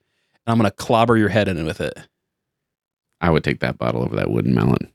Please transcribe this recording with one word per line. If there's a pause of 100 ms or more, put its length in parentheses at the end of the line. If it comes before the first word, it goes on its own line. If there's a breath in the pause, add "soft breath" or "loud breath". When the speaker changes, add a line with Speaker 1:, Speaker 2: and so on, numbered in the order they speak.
(440)
Speaker 1:
And
I'm
gonna
clobber
your
head
in
with
it. (1200)
Speaker 2:
I
would
take
that
bottle
over
that
wooden
mallet.